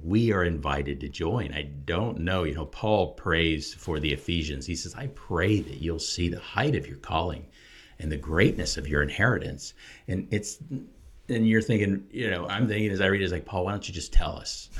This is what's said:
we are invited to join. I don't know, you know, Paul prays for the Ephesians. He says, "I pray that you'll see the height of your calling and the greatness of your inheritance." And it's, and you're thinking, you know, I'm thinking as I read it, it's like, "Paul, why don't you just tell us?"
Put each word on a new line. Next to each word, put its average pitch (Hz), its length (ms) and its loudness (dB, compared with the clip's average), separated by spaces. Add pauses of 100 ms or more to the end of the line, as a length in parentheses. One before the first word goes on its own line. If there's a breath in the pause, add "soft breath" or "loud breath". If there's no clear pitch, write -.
we 110 280 4
are 92 120 4
invited 71 560 -2
to 87 80 -6
join. 82 460 -2
I 73 80 -4
don't 73 580 -4
know, 90 240 0
you 76 100 -2
know, 78 120 -6
Paul 104 480 2
prays 80 580 2
for 80 260 -4
the 73 140 0
Ephesians. 73 540 -4
He 87 80 -4
says, - 200 -8
"I 143 140 -8
pray 95 520 0
that 71 200 -8
you'll 82 180 -2
see - 300 -2
the 87 100 -4
height - 380 -2
of - 100 -4
your - 120 -12
calling 80 480 -2 (520 loud breath)
and 78 140 -4
the 73 60 -4
greatness 80 580 2
of 73 100 -6
your 73 160 2
inheritance." - 680 0 (360 loud breath)
And 95 220 -2
it's, - 280 -4 (720)
and 113 180 4
you're 110 140 6
thinking, 101 480 2
you 113 200 -4
know, 87 180 -2
I'm 107 200 0
thinking 107 220 2
as 98 100 0
I 98 60 4
read 98 160 4
it, - 20 2
it's 87 80 0
like, 82 140 -4
"Paul, 92 180 -2
why 95 60 -2
don't 104 180 -4
you 90 60 -8
just 80 180 -8
tell 76 240 6
us?" - 320 -10 (120)